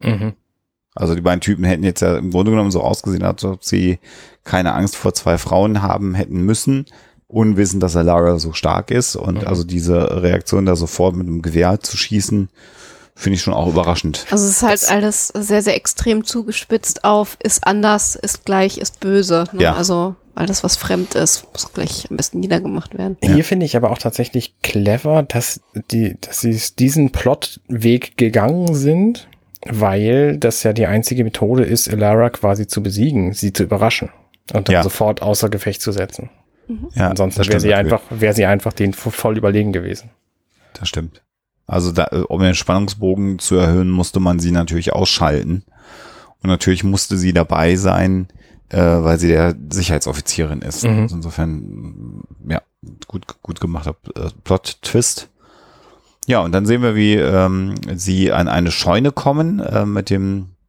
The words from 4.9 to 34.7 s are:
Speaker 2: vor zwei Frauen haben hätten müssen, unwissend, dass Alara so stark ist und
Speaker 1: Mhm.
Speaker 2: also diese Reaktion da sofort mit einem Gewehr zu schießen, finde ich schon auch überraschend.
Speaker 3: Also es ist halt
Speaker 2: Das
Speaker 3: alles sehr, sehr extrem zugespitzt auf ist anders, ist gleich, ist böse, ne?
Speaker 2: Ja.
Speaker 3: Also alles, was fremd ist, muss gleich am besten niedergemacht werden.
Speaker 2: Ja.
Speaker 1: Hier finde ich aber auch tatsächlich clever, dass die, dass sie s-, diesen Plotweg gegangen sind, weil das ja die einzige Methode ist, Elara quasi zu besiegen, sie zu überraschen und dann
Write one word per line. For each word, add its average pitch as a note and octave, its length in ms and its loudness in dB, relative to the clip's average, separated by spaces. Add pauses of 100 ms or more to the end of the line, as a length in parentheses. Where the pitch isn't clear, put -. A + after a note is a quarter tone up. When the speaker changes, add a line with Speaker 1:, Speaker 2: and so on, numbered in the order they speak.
Speaker 2:
vor - 180 -2
zwei E2+ 240 0
Frauen G2+ 440 0
haben G2 320 -2
hätten F#2 280 -2
müssen, C3+ 440 0 (420)
unwissend, G2 540 2
dass F2 140 2
Alara E2+ 420 4
so E2 140 -6
stark - 380 -2
ist B2+ 260 0
und F2+ 260 -4
Speaker 1:
Mhm. - 40 -6
Speaker 2:
also F2 180 0
diese F2 580 0
Reaktion F#2 440 2
da F2+ 100 4
sofort F2 400 0
mit F2+ 100 -4
einem E2+ 160 -4
Gewehr F2 380 2
zu - 160 -8
schießen, G2+ 540 -2 (640)
finde G2 220 -2
ich F2 60 -2
schon - 120 0
auch E2 140 0
überraschend. E2 640 0
Speaker 3:
Also G3+ 160 2
es G3+ 60 0
ist - 100 0
halt G#3 200 2
Speaker 2:
Das - 60 2
Speaker 3:
alles G#3 400 0
sehr, G#3 340 0
sehr G#3 140 0
extrem - 480 -2
zugespitzt - 800 -4
auf G#3 380 2
ist - 240 0
anders, G#3 500 2
ist - 280 -8
gleich, G3 340 0
ist - 220 -8
böse, F#3+ 520 2
ne? F#3 100 0
Speaker 2:
Ja. E3 140 4
Speaker 3:
Also F3+ 380 0 (200)
alles, F#3 300 -2
was F3+ 120 0
fremd F3+ 380 -2
ist, - 380 0
muss - 220 -10
gleich - 360 -6
am - 60 -8
besten - 240 -4
niedergemacht F#3 560 -4
werden. F#3 260 -6
Speaker 2:
Ja. G2 120 4
Speaker 1:
Hier D#3+ 100 6
finde F3+ 220 0
ich B2 100 0
aber A#2 140 2
auch A#2 80 -4
tatsächlich - 640 -4
clever, B2+ 600 2
dass - 360 -4 (300)
die, A2+ 320 0
dass - 180 -10
sie A#2 120 0
s-, A2 220 -4
diesen C#3 380 2
Plotweg - 1040 0
gegangen B2+ 580 2
sind, E3+ 540 2 (400)
weil A2+ 720 2
das A#2 240 0
ja A2 100 2
die A2 140 2
einzige A2+ 380 0
Methode A2+ 400 0
ist, - 220 0
Elara G#2+ 440 2
quasi G2+ 360 0
zu - 160 -4
besiegen, G2+ 520 0
sie G2+ 180 -2
zu G2+ 100 0
überraschen G2+ 460 0 (460)
und G#2 140 -2
dann G2+ 60 4